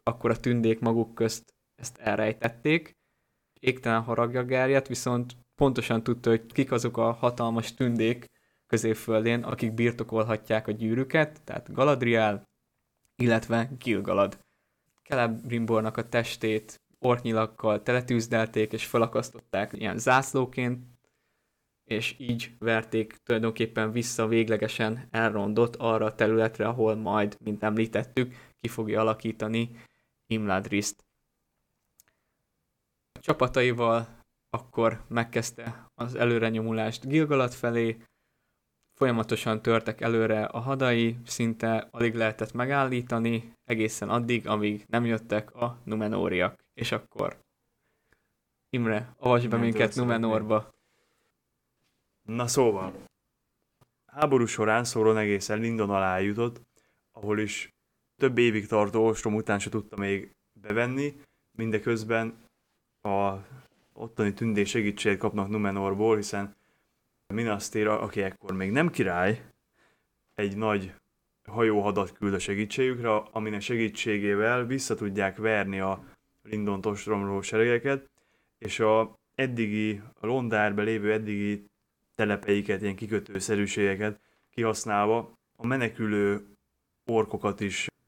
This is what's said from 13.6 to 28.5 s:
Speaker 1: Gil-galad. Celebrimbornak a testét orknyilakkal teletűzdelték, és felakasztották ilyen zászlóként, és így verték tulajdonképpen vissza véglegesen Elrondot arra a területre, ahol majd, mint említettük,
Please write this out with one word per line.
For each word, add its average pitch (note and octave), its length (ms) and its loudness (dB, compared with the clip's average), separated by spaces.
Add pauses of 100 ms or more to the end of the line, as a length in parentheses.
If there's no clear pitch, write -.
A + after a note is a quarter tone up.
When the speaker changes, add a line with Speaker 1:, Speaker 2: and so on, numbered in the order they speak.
Speaker 1:
Gil-galad. G2+ 600 0 (640)
Celebrimbornak A2+ 920 0
a A2+ 120 -4
testét A2 720 -2 (180)
orknyilakkal A2+ 840 0
teletűzdelték, A#2 880 0
és A2 140 -6
felakasztották A#2 840 -2
ilyen G2 260 -6
zászlóként, B2+ 840 0 (1000)
és A2+ 340 -4
így A#2+ 400 -6
verték A2+ 640 0
tulajdonképpen A2+ 680 0
vissza A#2 360 -2
véglegesen A2 840 0
Elrondot A2 640 0
arra A2 280 0
a G#2+ 100 -2
területre, A2 540 2
ahol A2+ 260 2
majd, G#2 460 0
mint G#2 220 -6
említettük, A2+ 720 -2 (260)